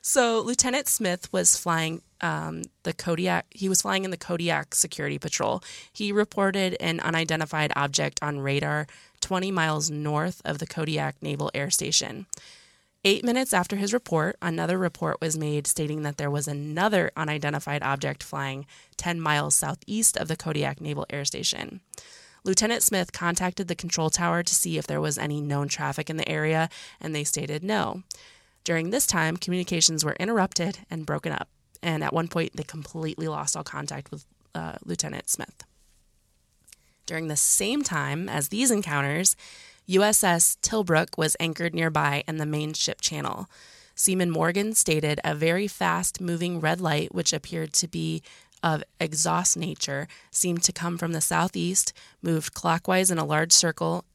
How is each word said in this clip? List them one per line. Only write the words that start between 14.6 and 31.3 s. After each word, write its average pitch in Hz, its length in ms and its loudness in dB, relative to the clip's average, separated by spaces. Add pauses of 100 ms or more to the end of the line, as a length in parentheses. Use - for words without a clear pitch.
report 170 460 -2
was 160 160 -2
made 147 280 -2
stating 151 360 -2
that 147 160 -4
there 143 120 -2
was 143 180 -2
another 160 680 0
unidentified 147 680 -2
object 139 400 -2
flying 139 440 -6 (320)
ten 170 200 -2
miles 151 360 2
southeast - 640 0
of 156 100 -2
the 160 80 -2
Kodiak 143 460 -4
Naval 143 260 -6
Air 143 160 -6
Station. - 560 -4 (640)
Lieutenant 214 380 2
Smith 185 280 2
contacted 175 580 -2
the 175 60 -2
control 160 360 0
tower 170 320 2
to - 120 0
see 165 220 2
if 151 100 -2
there 147 140 0
was 151 160 0
any 147 240 -2
known 143 260 0
traffic 143 440 -4
in 156 80 -4
the - 100 -2
area, 160 400 2 (320)
and 156 140 -6
they 147 100 -2
stated 147 400 -4
no. 185 380 -2 (600)
During 165 240 0
this 254 180 2
time, 165 300 2
communications 170 680 0
were - 120 0
interrupted 185 600 2 (120)
and 160 140 -6
broken 151 280 -2